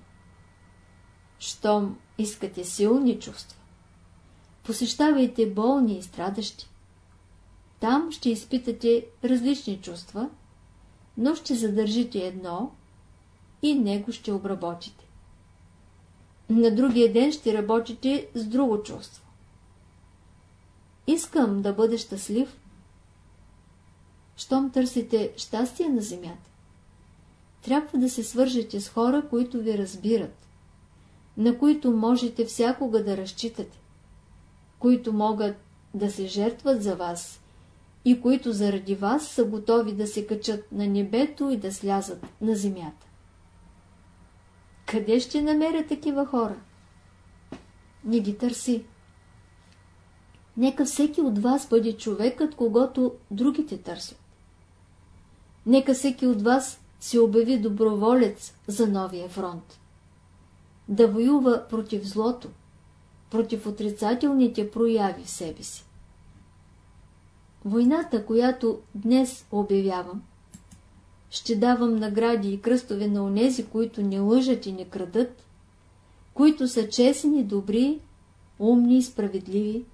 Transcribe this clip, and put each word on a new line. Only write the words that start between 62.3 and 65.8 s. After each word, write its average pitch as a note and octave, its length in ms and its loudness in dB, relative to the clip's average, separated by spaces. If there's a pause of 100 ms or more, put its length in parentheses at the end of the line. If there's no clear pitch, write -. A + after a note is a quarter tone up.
против A3 360 -4
отрицателните A3 1040 0
прояви G#3 540 0
в - 60 -16
себе - 320 -10
си. - 220 -16 (1800)